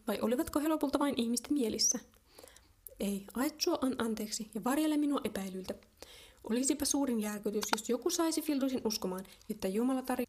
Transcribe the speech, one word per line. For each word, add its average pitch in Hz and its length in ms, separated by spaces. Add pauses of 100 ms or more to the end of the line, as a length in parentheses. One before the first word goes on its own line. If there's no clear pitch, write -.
vai 208 140
olivatko 247 400
he 302 80
lopulta 302 300
vain 285 180
ihmisten 233 360
mielissä? 240 460 (1040)
Ei, 196 340
Aitsua 302 480
on 262 160
anteeksi 220 560
ja 190 100
varjele 302 320
minua 285 280
epäilyltä. 190 500 (760)
Olisipa 269 340
suurin 269 360
järkytys, 208 520
jos - 160
joku 247 220
saisi 330 320
Fildusin 269 420
uskomaan, 190 400 (260)
että 208 180
jumalatar, 254 500 (100)